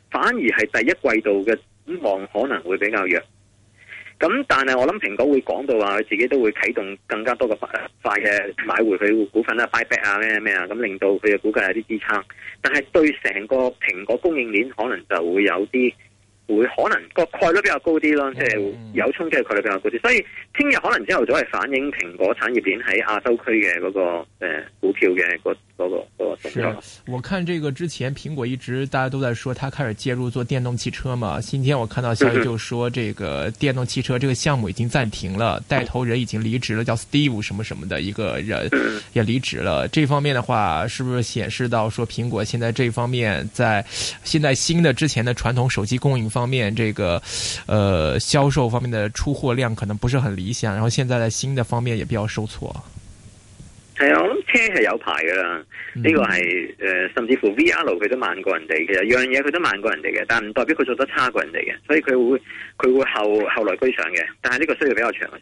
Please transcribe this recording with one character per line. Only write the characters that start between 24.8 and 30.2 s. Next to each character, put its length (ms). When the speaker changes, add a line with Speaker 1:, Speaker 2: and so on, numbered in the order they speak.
Speaker 1:
票 200
嘅 300
嗰， 140
嗰 120
個， 60
嗰 120
個 60
動 160
作。 300
Speaker 2:
是， 260
我 140
看 240
這 140
個 120
之 160
前 280
蘋 200
果 100
一 100
直 320
大 140
家 80
都 120
在 120
說 200
它 160
開 180
始 60
介 200
入 160